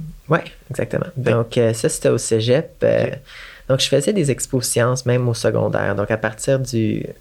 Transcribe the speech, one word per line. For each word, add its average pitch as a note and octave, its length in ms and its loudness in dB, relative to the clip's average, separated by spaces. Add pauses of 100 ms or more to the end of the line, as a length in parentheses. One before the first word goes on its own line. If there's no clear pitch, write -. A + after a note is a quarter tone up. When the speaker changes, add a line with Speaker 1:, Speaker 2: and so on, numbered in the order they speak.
(300)
Speaker 1:
Ouais, D#3+ 160 0 (260)
exactement. - 360 -4 (180)
Speaker 2:
Fait B2 80 2
Speaker 1:
Donc, A#2 260 0
euh, A2+ 140 4
ça, A2+ 160 0
c'était - 220 0
au A#2+ 80 2
cégep. A#2+ 520 0 (140)
Euh, - 220 4
Speaker 2:
Ok. - 120 -6 (500)
Speaker 1:
donc, C3 120 2
je - 80 -2
faisais C#3+ 240 2
des D#3+ 180 2
expositions, A#2+ 640 0 (120)
même B2 220 2
au A2+ 60 2
secondaire. G#2+ 640 0
Donc, G#2 160 -2
à A2 40 0
partir A#2+ 440 -2
du A2+ 440 -2 (160)